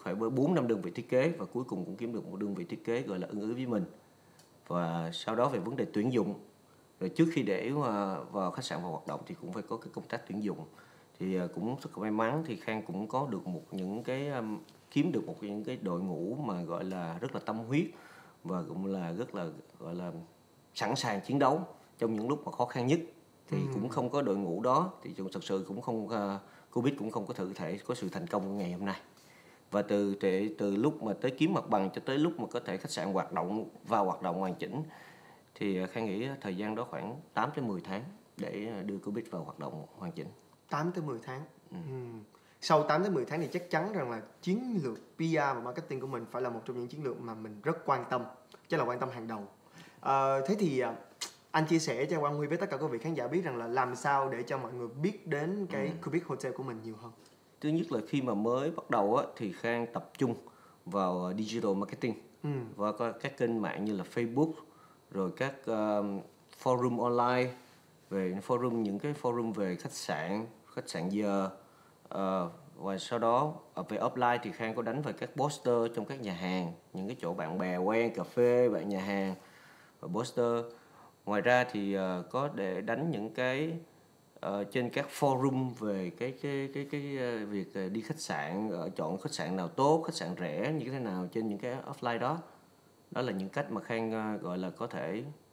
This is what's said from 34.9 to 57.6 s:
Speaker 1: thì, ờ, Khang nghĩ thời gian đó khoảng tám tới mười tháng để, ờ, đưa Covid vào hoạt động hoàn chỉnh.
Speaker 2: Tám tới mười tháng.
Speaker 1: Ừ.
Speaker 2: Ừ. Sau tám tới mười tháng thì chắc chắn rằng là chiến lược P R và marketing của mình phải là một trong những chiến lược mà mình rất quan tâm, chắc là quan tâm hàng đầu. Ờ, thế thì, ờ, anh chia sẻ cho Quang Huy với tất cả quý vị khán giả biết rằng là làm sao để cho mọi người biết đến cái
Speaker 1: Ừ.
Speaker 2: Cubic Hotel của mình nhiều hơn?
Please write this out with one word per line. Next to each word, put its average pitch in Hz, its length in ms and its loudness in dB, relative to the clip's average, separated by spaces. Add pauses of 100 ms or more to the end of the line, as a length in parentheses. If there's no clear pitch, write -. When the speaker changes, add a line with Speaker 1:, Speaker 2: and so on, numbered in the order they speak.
Speaker 1:
thì, 98 220 0
ờ, 92 100 0
Khang 113 180 -4
nghĩ 107 220 -2 (140)
thời 95 160 -4
gian 107 180 -2
đó 120 140 -4
khoảng 104 300 -6 (140)
tám 117 220 2
tới 135 100 0
mười 95 160 -2
tháng 98 220 -4 (340)
để, 107 380 -4
ờ, 95 80 -6
đưa 98 140 -4
Covid 104 340 -4
vào 87 120 -4
hoạt 73 160 -12
động 73 260 -6 (120)
hoàn 87 140 -6
chỉnh. 78 160 -8 (420)
Speaker 2:
Tám 156 220 0
tới 175 120 -4
mười 131 220 -4
tháng. 135 160 -6 (300)
Speaker 1:
Ừ. 185 60 -10 (120)
Speaker 2:
Ừ. 131 60 -6 (680)
Sau 156 220 6
tám 151 180 4
tới 202 100 2
mười 135 140 2
tháng 156 160 -2
thì 151 100 -2
chắc 175 180 -4
chắn 175 240 0
rằng 139 180 -2
là 110 100 -4 (200)
chiến 226 420 0
lược 113 140 -4 (200)
P - 20 -2
R 165 160 2
và 139 280 2
marketing 131 360 -6
của 131 80 -6
mình 120 240 -4
phải 123 100 -2
là 127 80 0
một 113 160 -6
trong 123 140 -6
những 123 80 -4
chiến 147 160 -8
lược 123 180 -4
mà 117 120 -6
mình 107 300 -10
rất 165 220 0
quan 131 240 4
tâm, 123 140 2 (440)
chắc 165 100 2
là 135 80 4
quan 123 140 0
tâm 127 100 0
hàng 117 180 -8
đầu. 104 200 -6 (520)
Ờ, 135 480 6
thế 196 120 6
thì, 147 200 4
ờ, 117 160 2 (560)
anh 160 140 6
chia 160 140 6
sẻ 135 260 2
cho 160 140 2
Quang 147 160 2
Huy 147 120 0
với 160 100 2
tất 196 120 0
cả 135 80 0
quý 151 100 0
vị 120 120 0
khán 160 140 -2
giả 123 140 0
biết 170 160 2
rằng 135 140 -2
là 117 100 -2
làm 123 280 2
sao 139 340 4
để 123 140 -2
cho 139 140 -2
mọi 127 160 -6
người 120 140 -4
biết 147 400 -2
đến 170 420 0
cái 143 180 -2
Speaker 1:
Ừ. 170 60 -2 (120)
Speaker 2:
Cubic 160 200 0
Hotel 135 260 -4
của 127 120 -6
mình 123 200 -6
nhiều 110 180 -8
hơn? 117 100 -12 (500)